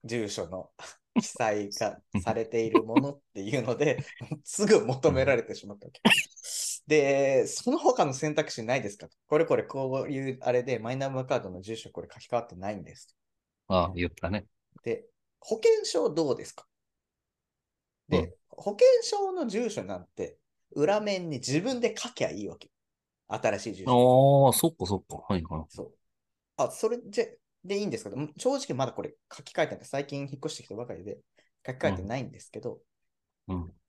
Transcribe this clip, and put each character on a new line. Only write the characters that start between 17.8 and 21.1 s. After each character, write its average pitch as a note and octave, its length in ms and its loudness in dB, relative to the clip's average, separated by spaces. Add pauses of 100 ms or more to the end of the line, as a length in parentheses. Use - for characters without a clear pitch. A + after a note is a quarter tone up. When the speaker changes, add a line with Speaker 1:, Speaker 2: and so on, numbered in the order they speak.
Speaker 1:
で、 - 120 4
Speaker 2:
う - 80 2
ん。 - 60 -16 (160)
Speaker 1:
保 - 220 -6
険 - 160 8 (140)
証 G4 320 -2
の E4 140 -2
住 A3 220 -2
所 - 140 -6
な F#2 140 -8
ん F2+ 100 -14
て - 300 -10 (340)
裏 G3 280 2
面 F#3+ 300 -4